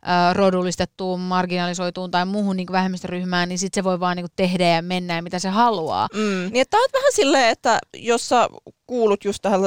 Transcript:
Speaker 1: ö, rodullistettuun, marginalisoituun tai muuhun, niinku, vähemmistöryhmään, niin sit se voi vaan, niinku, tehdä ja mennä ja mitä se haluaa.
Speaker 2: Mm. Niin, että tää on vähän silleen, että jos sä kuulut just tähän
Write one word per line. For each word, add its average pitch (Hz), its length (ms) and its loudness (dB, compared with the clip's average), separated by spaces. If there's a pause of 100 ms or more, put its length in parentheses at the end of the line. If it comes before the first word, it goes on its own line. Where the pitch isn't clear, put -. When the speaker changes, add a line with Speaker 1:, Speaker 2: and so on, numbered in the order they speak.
Speaker 1:
ö, 175 260 4
rodullistettuun, 185 880 0
marginalisoituun 180 880 -2
tai 180 160 0
muuhun, 196 300 -2
niinku, 180 160 -6
vähemmistöryhmään, 180 760 -2
niin 180 100 -6
sit 190 160 -4
se 190 100 -2
voi 185 160 0
vaan, 180 160 -2
niinku, 175 200 -10
tehdä 180 320 2
ja 165 140 2
mennä 180 340 -4
ja 170 60 -4
mitä 175 160 -8
se 190 100 -4
haluaa. 175 640 0
Speaker 2:
Mm. 208 60 -4 (320)
Niin, 233 80 -2
että 269 100 0
tää 427 100 2
on 523 120 2
vähän 539 200 2
silleen, 269 380 4
että 226 280 0 (180)
jos 233 320 -2
sä 247 200 4 (380)
kuulut 226 380 0
just 202 180 -6
tähän 190 240 2